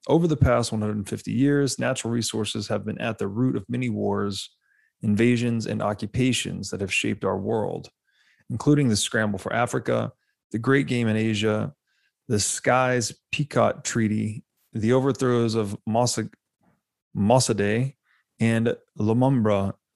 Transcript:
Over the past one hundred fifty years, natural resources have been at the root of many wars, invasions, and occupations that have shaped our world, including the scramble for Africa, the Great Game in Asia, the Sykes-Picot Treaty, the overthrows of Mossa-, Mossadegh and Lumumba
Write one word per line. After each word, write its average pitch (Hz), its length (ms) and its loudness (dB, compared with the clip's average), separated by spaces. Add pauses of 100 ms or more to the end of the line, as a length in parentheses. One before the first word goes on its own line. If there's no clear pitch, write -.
Over 165 200 4
the 151 100 2
past 120 340 4
one 110 100 -2
hundred 107 280 -4
fifty 107 220 -8
years, 139 480 2
natural 123 340 -2
resources 110 560 -4
have 104 160 -4
been 107 160 -6
at 117 160 -4
the 101 100 -4
root 120 280 0
of 104 120 -6
many 123 220 -4
wars, 101 600 -4 (520)
invasions, 117 680 2
and 107 140 -4
occupations 104 880 -2
that 92 100 -8
have 98 140 -4
shaped 104 320 -2
our 98 120 0
world, 104 520 -4 (600)
including 143 380 2
the 110 80 4
scramble 104 440 -2
for - 120 -8
Africa, 120 600 -2 (400)
the 110 80 -4
Great 135 280 2
Game 120 200 0
in 110 100 2
Asia, 110 560 0 (540)
the 107 120 0
Sykes-Picot 123 1400 0
Treaty, 107 600 -2 (300)
the 113 200 2
overthrows 123 640 2
of 104 220 -2 (120)
Mossa-, 113 420 0 (840)
Mossadegh 110 800 2 (440)
and 113 360 2 (220)
Lumumba 107 760 2 (220)